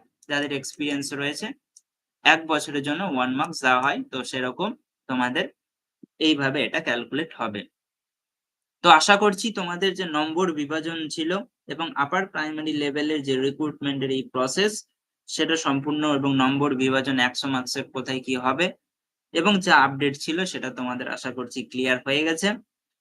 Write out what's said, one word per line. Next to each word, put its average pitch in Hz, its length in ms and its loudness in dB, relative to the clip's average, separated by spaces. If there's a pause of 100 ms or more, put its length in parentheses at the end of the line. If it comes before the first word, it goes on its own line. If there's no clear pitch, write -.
(280)
যাদের 143 240 0
এক্সপিরিয়েন্স 143 600 -4
রয়েছে 147 340 -4 (800)
এক 160 220 6
বছরের 147 380 0
জন্য 151 200 -2
ওয়ান 127 320 0
মার্কস 160 260 -4
দেওয়া 127 200 4
হয়, 156 160 2 (100)
তো 135 160 -6
সেরকম 127 460 -4 (380)
তোমাদের 127 380 0 (720)
এইভাবে 143 440 2
এটা - 160 -2
ক্যালকুলেট 127 540 -4
হবে। 104 260 -6 (1200)
তো 170 60 6
আশা 160 260 8
করছি 202 360 4
তোমাদের 180 420 -2
যে 185 160 -4
নম্বর 156 420 0
বিভাজন 156 460 -4 (100)
ছিল 160 220 -4 (380)
এবং 160 180 -4 (100)
আপার 160 300 0
প্রাইমারি 156 460 -4
লেভেলের 147 500 0
যে 135 140 0
রিক্রুটমেন্টের 139 760 -2
এই 131 200 -2
প্রসেস, 151 420 0 (560)
সেটা 160 280 0
সম্পূর্ণ 147 460 0 (120)
এবং 139 220 0
নম্বর 139 380 2
বিভাজন 131 440 0
একশো 127 300 0
মার্কসের 131 360 -4 (100)
কোথায় 131 300 -6
কি 131 120 -2
হবে 131 300 0 (680)
এবং 170 180 4 (120)
যা 175 100 4 (120)
আপডেট 139 280 0 (100)
ছিল 160 140 -2 (140)
সেটা 127 180 -6
তোমাদের 123 360 -6 (100)
আশা 127 160 -8
করছি 123 260 -8 (120)
ক্লিয়ার 127 340 0
হয়ে 143 200 2
গেছে। 165 240 0 (520)